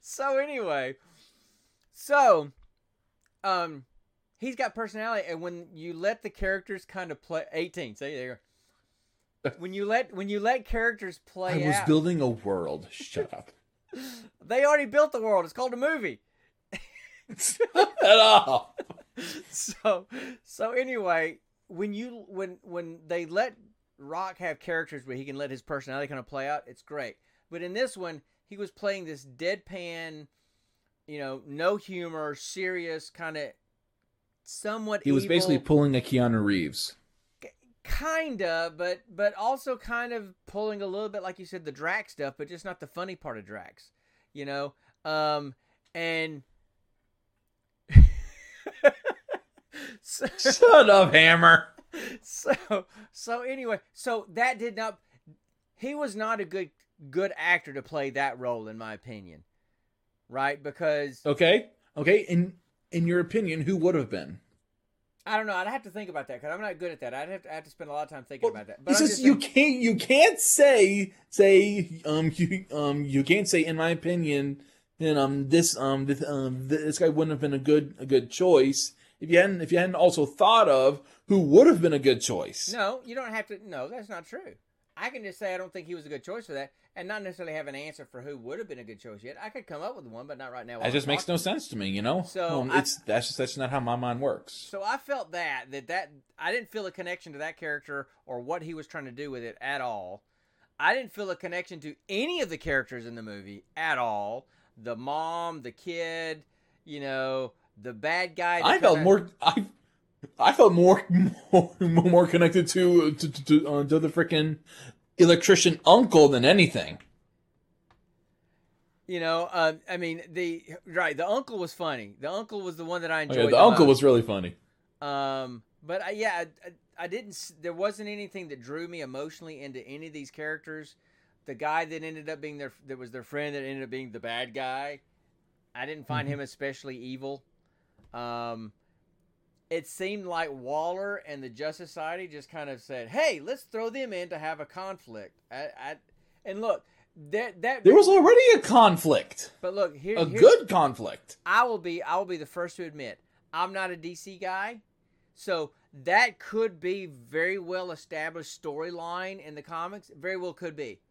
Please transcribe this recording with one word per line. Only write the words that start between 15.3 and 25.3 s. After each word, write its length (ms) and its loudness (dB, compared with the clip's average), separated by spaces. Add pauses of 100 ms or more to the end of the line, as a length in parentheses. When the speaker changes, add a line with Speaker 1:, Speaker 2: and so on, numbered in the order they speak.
Speaker 1:
It's 100 -10
called 200 -4
a 40 -8
movie. 420 -4 (520)
<laughs> 680 -20
Speaker 2:
Shut 520 0 (140)
up. 760 6 (720)
Speaker 1:
So, 560 -4 (380)
so 260 -6
anyway, 680 -2 (280)
when 260 -6
you, 360 -12
when, 320 -10
when 460 -12
they 180 -4
let 320 -4 (400)
Rock 400 -10
have 240 -8
characters 440 -8
where 120 -10
he 80 -12
can 100 -12